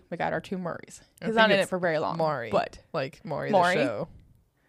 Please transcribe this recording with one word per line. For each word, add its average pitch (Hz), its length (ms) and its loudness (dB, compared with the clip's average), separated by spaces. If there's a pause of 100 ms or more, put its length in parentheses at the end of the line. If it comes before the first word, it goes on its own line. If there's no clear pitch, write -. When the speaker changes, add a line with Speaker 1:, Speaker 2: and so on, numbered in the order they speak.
Speaker 1:
we 175 60 -10
got 160 160 -2
our - 80 -2
two - 180 -8
Murrays. - 440 -10 (200)
Speaker 2:
I - 40 -6
Speaker 1:
He's 226 80 -2
Speaker 2:
think - 20 2
Speaker 1:
not 220 160 6
in 196 80 4
it - 40 4
Speaker 2:
it's - 60 -4
Speaker 1:
for 185 100 -2
very 165 200 2
long, 151 180 -2
Speaker 2:
Maury. 147 320 -2
Speaker 1:
but - 300 -2 (140)
Speaker 2:
Like 139 320 -6
Maury, 143 260 -6
Speaker 1:
Maury? 180 240 4
Speaker 2:
the 151 80 2
show. 117 240 -4 (600)